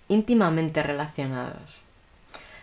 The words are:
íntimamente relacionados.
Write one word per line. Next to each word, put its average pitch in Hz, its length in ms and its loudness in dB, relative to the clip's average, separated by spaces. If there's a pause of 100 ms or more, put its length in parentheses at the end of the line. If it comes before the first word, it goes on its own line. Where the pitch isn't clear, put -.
íntimamente 170 720 2
relacionados. 139 1000 -6 (800)